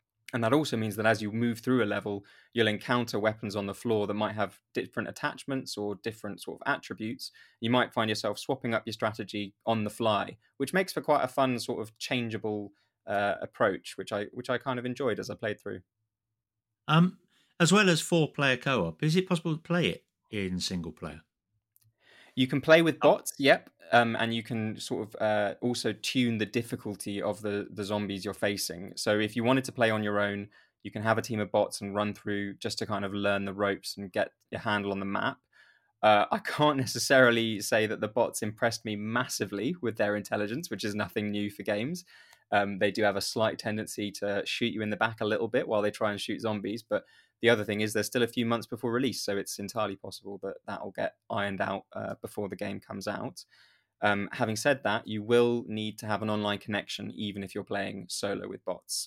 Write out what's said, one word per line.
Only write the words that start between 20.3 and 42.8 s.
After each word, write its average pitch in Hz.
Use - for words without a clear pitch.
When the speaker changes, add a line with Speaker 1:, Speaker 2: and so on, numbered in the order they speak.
Speaker 2:
in 92
single 85
player? 78
Speaker 1:
You 127
can 135
play 160
with 160
Speaker 2:
Oh. 165
Speaker 1:
bots, -
yep. 143
Um, 117
and 113
you 113
can 110
sort -
of, -
uh, 107
also 120
tune 117
the 107
difficulty 104
of 104
the, 101
the 101
zombies 98
you're 98
facing. 98
So 107
if 107
you 117
wanted 131
to -
play 113
on 107
your 104
own, 101
you 101
can 107
have 113
a 110
team 110
of 101
bots -
and 101
run 104
through 101
just -
to 110
kind 101
of 95
learn 101
the 98
ropes 98
and 101
get -
your -
handle 101
on 98
the 98
map. 101
Uh, 107
I 220
can't 151
<laughs> 127
necessarily 117
say 110
that 107
the 107
bots 113
impressed 113
me 107
massively 110
with 113
their 104
intelligence, 104
which 104
is 104
nothing 104
new 104
for 104
games. 117
Um, 101
they 101